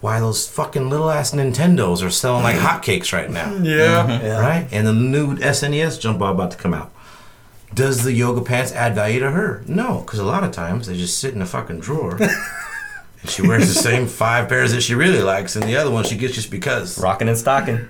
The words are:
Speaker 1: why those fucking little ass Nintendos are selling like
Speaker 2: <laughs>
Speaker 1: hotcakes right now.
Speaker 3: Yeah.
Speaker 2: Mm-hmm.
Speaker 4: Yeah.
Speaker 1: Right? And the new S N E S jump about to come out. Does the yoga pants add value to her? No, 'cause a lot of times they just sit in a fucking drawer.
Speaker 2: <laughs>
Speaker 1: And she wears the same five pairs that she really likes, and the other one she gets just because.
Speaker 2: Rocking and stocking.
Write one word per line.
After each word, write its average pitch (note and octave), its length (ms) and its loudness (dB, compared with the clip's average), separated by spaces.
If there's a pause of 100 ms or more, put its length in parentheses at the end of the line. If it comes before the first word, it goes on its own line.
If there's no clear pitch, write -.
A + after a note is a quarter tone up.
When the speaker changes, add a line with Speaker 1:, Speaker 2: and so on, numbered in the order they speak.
Speaker 1:
why A2 180 0
those A2+ 280 0
fucking C#3+ 420 -4
little D3+ 200 0
ass D3 220 0
Nintendos C3+ 720 2
are F2+ 60 0
selling B2 320 0
like A#2 120 2
Speaker 2:
<laughs> C#3 120 2
Speaker 1:
hotcakes G#2+ 440 0
right F2 180 -2
now. F2 260 -4
Speaker 3:
Yeah. E3 520 4
Speaker 2:
Mm-hmm. A#2 180 0
Speaker 4:
Yeah. A2 140 0
Speaker 1:
Right? D#3 320 2
And G#2+ 160 2
the A2 60 4
new C3 480 2
S C#3 220 0
N C#3+ 100 0
E D3 80 0
S D#3+ 160 -2
jump G#2 240 -2
about F#2+ 300 0
to - 60 -14
come F2 160 -2
out. D2+ 180 -8 (840)
Does C3 300 2
the C3 100 0
yoga A#2+ 280 2
pants B2 300 -2
add A#2 220 0
value G#2+ 280 0
to C#3 100 0
her? E3 340 -2
No, G#3+ 360 -2
'cause - 180 -6
a G2 60 -2
lot F3+ 180 0
of - 80 -2
times F2 360 -4
they F2+ 80 -6
just F2 240 -4
sit - 140 -4
in G2+ 80 -4
a F2+ 40 -2
fucking - 360 -8
drawer. G2+ 420 -4
Speaker 2:
<laughs> - 60 2 (920)
Speaker 1:
And - 80 -8
she - 100 -4
wears A2+ 320 6
the - 80 2
same A#2+ 260 2
five A#2 420 0
pairs B2 240 2
that B2 80 0
she A#2+ 140 0
really D3 260 4
likes, F#2+ 340 0
and G#2+ 80 0
the A2+ 140 0
other D3 120 2
one A2+ 140 0
she G#2+ 140 -2
gets B2 180 -4
just - 160 -6
because. G2 480 -4
Speaker 2:
Rocking F#2+ 300 0
and A2+ 80 2
stocking. A#2+ 520 0